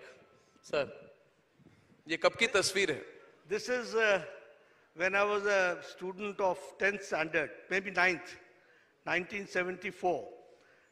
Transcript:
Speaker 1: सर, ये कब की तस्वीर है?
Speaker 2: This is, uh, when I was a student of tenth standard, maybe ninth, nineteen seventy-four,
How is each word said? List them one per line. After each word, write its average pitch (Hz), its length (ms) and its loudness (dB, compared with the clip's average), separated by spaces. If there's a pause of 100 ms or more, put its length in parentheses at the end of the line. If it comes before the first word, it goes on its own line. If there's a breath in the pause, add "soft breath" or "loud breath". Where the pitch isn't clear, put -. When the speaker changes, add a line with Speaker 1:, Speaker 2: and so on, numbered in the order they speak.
(640)
Speaker 1:
सर, - 500 -4 (960)
ये 160 80 0
कब 175 200 4
की 233 100 4
तस्वीर 190 440 2
है? 127 140 -4 (480)
Speaker 2:
This 208 180 -2
is, 226 240 -2
uh, 214 260 4 (760 soft breath)
when 190 200 0
I 202 80 4
was 208 220 2
a 185 360 2
student 190 580 -8
of 185 180 2 (240)
tenth 202 200 2
standard, 160 480 0 (220)
maybe 196 180 0
ninth, 180 460 2 (680 soft breath)
nineteen 180 420 -2
seventy-four, 180 720 -2 (720 soft breath)